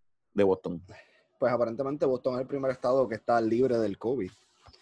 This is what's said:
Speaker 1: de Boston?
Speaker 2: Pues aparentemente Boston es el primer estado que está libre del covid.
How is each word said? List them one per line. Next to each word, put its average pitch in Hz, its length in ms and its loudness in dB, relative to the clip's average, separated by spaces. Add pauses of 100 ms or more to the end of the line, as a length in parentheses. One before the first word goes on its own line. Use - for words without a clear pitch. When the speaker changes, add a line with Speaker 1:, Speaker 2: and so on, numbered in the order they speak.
(340)
Speaker 1:
de 101 100 4
Boston? 92 380 0 (560)
Speaker 2:
Pues 123 140 0
aparentemente 123 520 -2
Boston 127 300 0
es 123 80 -4
el 131 40 -10
primer 135 240 -4
estado 127 380 0
que 110 60 -6
está 120 260 0
libre 117 380 2
del 101 180 -2
covid. 110 340 -4 (520)